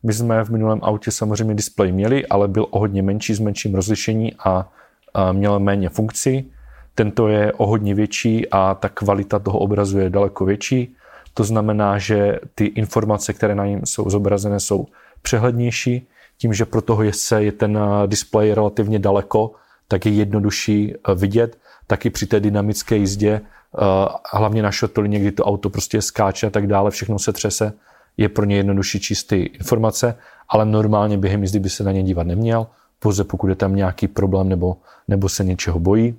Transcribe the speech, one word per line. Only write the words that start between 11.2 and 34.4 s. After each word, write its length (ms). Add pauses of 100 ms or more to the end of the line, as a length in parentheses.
To 100
znamená, 540
že 420 (160)
ty 100
informace, 680
které 220
na 100
něm 200
jsou 240
zobrazené, 500
jsou 260 (360)
přehlednější. 840 (300)
Tím, 160
že 120
pro 160
toho 220
jezdce 400
je 80
ten, 260
eh, 300
displej 460
relativně 460
daleko, 520 (360)
tak 180
je 60
jednodušší, 840
eh, 220
vidět. 420 (300)
Taky 220
při 180
té 120
dynamické 580
jízdě, 440
eh, 380 (540)
hlavně 280
na 100
šotoli, 380
někdy 220
to 120
auto 260
prostě 320
skáče 460
a 20
tak 180
dále, 240
všechno 280
se 140
třese, 400 (440)
je 120
pro 160
ně 120
jednodušší 420
číst 240
ty 140
informace, 800 (340)
ale 160
normálně 520
během 240
jízdy 180
by 100
se 140
na 80
ně 120
dívat 240
neměl, 400 (320)
pouze 240
pokud 240
je 80
tam 200
nějaký 320
problém 420